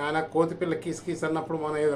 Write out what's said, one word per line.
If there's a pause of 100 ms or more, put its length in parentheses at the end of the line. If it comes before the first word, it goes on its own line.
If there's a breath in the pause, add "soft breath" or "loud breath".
ఆయన (140)
కోతి
పిల్ల (100)
కీస్
కీస్
అన్నప్పుడు
మనం
ఏదో